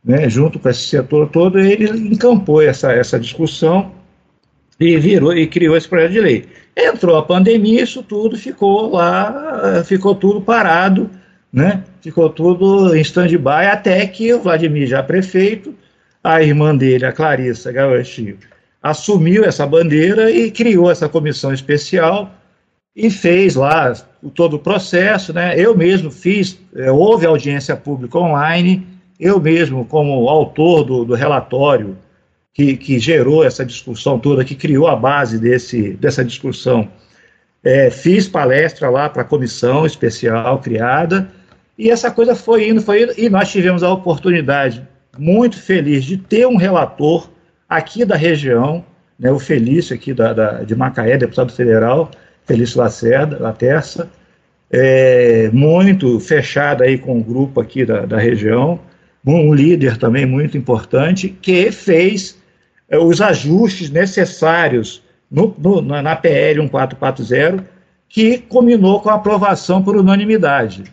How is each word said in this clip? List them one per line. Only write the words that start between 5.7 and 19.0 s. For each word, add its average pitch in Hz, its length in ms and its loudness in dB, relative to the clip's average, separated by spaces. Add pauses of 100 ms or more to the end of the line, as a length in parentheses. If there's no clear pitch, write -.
esse 160 120 -2
projeto 170 220 2
de 214 100 0
lei. 139 260 0 (300)
Entrou 175 400 2
a 156 60 0
pandemia, 214 600 2
isso 247 200 -6
tudo 214 340 -4
ficou 214 600 -2
lá, 196 880 -2
ficou 196 320 0
tudo 202 240 0
parado, 196 680 0 (440)
né? 190 320 0 (160)
Ficou 160 280 0
tudo 180 680 2
em 156 60 2
stand-by, 170 680 0
até 202 340 0
que 226 300 -2
o 233 60 0
Vladimir, 156 480 0
já 135 120 0
prefeito, 190 720 -2 (520)
a 165 180 2
irmã 151 320 2
dele, 131 320 0
a 127 60 -4
Clarissa 127 580 -4
Garotinho, 123 640 -2 (460)
assumiu 175 640 0